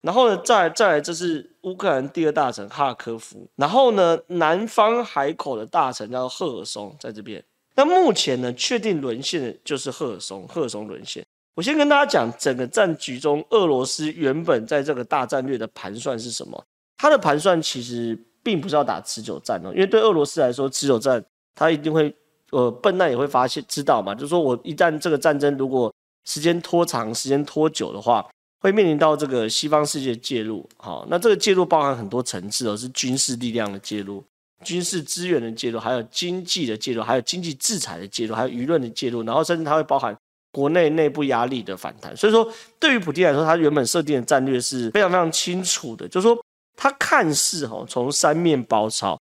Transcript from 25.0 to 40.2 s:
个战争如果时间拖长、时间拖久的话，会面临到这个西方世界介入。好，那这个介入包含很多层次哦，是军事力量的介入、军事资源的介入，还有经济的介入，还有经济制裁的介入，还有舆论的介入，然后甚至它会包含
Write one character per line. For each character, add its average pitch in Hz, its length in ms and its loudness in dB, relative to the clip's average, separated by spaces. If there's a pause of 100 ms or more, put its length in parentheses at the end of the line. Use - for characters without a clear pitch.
个 151 40 4
战 147 240 2
争 143 160 2
如 135 140 -2
果 123 240 0 (320)
时 - 160 -8
间 170 180 2
拖 170 240 2
长、 117 300 -4
时 131 160 -6
间 139 160 2
拖 156 240 0
久 - 240 -6
的 101 80 -10
话， 113 240 2 (340)
会 190 120 2
面 208 160 4
临 156 100 2
到 156 180 4
这 147 120 -4
个 120 200 0
西 147 220 -2
方 151 160 4
世 147 160 -4
界 127 140 -2
介 117 260 -4
入。 110 260 -8 (100)
好， - 300 -10
那 175 120 0
这 226 100 4
个 233 80 6
介 202 160 2
入 185 100 4
包 160 200 2
含 139 120 0
很 107 140 -10
多 123 140 -2
层 98 260 -8
次 117 180 -4
哦， 104 80 -2
是 123 140 -10
军 131 260 -2
事 131 200 -2
力 120 160 -6
量 110 200 -2
的 98 60 -10
介 104 220 -8
入、 98 240 -10 (400)
军 175 200 -4
事 170 200 -4
资 175 240 -8
源 165 120 2
的 113 120 -6
介 117 180 -6
入， 113 100 -6
还 113 140 -2
有 120 100 -2
经 180 400 -6
济 170 220 -4
的 110 100 -4
介 120 180 -6
入， 113 100 -4
还 117 100 0
有 127 80 2
经 175 220 -6
济 160 100 -6
制 190 240 -4
裁 95 220 -8
的 98 80 -12
介 110 180 -4
入， 110 80 -6
还 113 80 -2
有 131 80 0
舆 120 160 -6
论 156 160 2
的 120 80 -6
介 117 220 -6
入， 117 100 -4
然 113 140 -4
后 160 80 4
甚 170 160 0
至 165 40 -4
它 151 120 2
会 160 80 4
包 139 160 0
含 117 180 -4 (360)